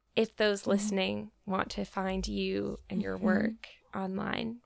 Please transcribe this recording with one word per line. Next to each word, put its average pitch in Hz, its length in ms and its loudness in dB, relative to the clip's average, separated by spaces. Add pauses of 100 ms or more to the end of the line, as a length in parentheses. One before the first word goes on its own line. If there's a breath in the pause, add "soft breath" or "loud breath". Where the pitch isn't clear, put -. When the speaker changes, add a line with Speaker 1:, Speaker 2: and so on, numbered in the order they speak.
(140)
Speaker 1:
If 220 220 2
those 208 260 4
Speaker 2:
Mm. - 40 -10
Speaker 1:
listening 202 640 2 (140)
want 196 260 -2
to 202 140 -4
find 190 420 -2
you 202 520 -2 (100)
and 185 120 -2
your 190 140 -2
Speaker 2:
Mm-hmm. 185 100 0
Speaker 1:
work 214 420 2 (280)
online, 196 720 -4